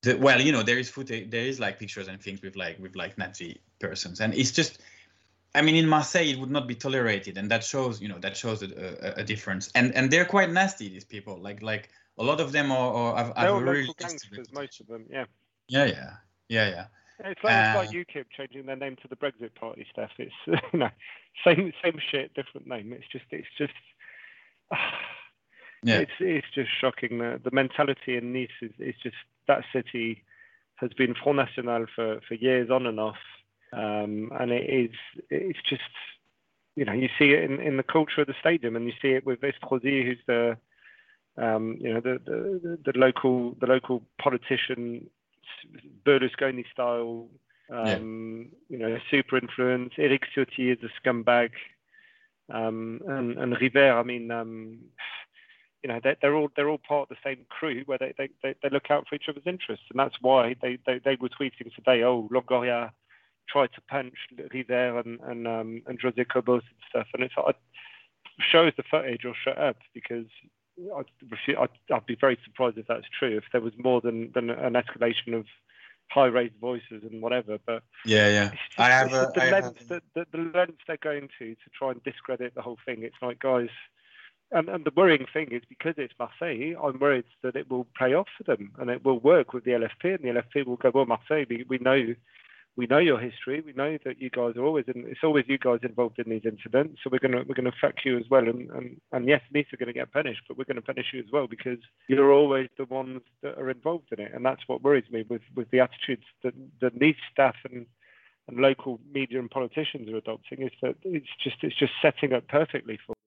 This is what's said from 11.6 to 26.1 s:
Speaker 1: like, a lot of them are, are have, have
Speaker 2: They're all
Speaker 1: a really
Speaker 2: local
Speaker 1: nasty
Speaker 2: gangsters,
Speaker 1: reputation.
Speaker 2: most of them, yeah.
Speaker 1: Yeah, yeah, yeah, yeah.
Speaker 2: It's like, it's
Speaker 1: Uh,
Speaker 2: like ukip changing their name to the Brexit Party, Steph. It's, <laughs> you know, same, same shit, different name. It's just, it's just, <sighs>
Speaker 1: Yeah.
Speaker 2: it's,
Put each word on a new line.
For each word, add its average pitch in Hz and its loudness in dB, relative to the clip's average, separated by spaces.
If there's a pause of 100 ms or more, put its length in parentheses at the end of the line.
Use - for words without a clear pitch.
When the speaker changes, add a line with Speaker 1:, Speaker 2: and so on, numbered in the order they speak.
Speaker 1:
like, 107 -6 (300)
a 110 -4
lot 147 0
of 143 0
them 143 2
are, 127 2
are 120 0
have, 117 0
have - -8
Speaker 2:
They're 147 4
all 202 2
Speaker 1:
a - -2
really 139 0
Speaker 2:
local - -10
Speaker 1:
nasty 131 -10
Speaker 2:
gangsters, - -20
Speaker 1:
reputation. 127 -16
Speaker 2:
most 139 -12
of 104 -20
them, 113 -14
yeah. 131 -6 (420)
Speaker 1:
Yeah, 135 4
yeah, 73 -4 (360)
yeah, 110 2
yeah. 90 -10 (340)
Speaker 2:
It's 190 -12
like, 113 4
it's 110 4
Speaker 1:
Uh, - 4
Speaker 2:
like 135 -2
ukip 147 -8 (120)
changing 135 -14
their 135 -8
name 131 -10
to 131 -20
the 123 -12
Brexit 120 -8
Party, - -14
Steph. 113 -8
It's, 123 -10 (140)
<laughs> - -
you 165 0
know, 120 2 (540)
same, 175 6 (100)
same 165 0 (120)
shit, 135 -4
different 139 -10
name. 117 -10
It's - -18
just, 127 -14
it's - -12 (100)
just, 147 -4 (1000)
<sighs> 143 -4 (1040)
Speaker 1:
Yeah. 117 4
Speaker 2:
it's, 151 -2